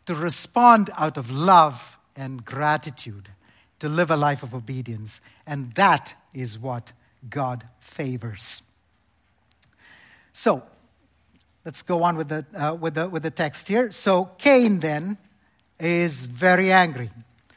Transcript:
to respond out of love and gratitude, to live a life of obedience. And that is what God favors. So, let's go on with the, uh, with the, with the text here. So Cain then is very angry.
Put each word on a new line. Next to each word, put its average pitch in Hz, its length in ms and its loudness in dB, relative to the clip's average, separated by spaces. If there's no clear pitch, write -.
to 175 80 -6
respond 202 800 4
out 156 220 -2
of 120 120 -10
love 156 680 4
and 131 280 -12
gratitude, 135 840 -6
to 151 80 -8
live 160 220 -2
a 156 60 2
life 143 260 -2
of 123 120 -14
obedience. 117 640 -10
And 135 300 -10
that 180 400 2
is 120 260 -10
what 120 340 -10
God 127 400 -6
favors. 123 800 -8
So, 156 340 0
let's - 180 -8
go 170 220 0
on 170 120 2
with 156 120 -6
the, 151 260 -6
uh, 156 200 -4
with 160 200 -6
the, 165 140 -2
with 165 160 -6
the 160 60 -4
text - 380 -6
here. 226 220 0
So 185 480 0
Cain 240 420 6
then 160 380 -4
is 165 480 -2
very 180 460 2
angry. 151 380 2